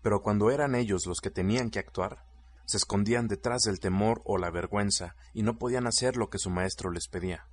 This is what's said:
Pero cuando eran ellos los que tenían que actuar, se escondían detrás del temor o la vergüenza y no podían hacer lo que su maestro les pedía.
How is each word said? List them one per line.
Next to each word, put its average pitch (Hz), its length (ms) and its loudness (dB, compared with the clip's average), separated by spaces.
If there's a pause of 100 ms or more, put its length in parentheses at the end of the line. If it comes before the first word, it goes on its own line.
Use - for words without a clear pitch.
Pero 104 220 2
cuando 104 260 4
eran 139 240 2
ellos 101 320 0
los 90 140 -4
que 98 100 -6
tenían 110 400 0
que 107 100 -4
actuar, - 460 -6 (400)
se - 120 -2
escondían 107 500 2
detrás 117 360 0
del 98 180 0
temor 104 420 2
o 98 140 0
la 87 140 -2
vergüenza 90 640 -2 (180)
y 110 100 -2
no 113 160 0
podían 123 260 0
hacer 123 300 2
lo 113 140 0
que 98 100 -6
su 95 100 -4
maestro 92 420 -2
les 85 180 -6
pedía. 87 440 -6